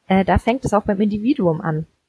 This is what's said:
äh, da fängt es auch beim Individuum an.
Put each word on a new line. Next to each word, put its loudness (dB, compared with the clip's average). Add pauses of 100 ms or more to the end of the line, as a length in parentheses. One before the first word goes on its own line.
äh, 4
da 2
fängt -2
es -4
auch 2
beim -2
Individuum 0
an. -4 (220)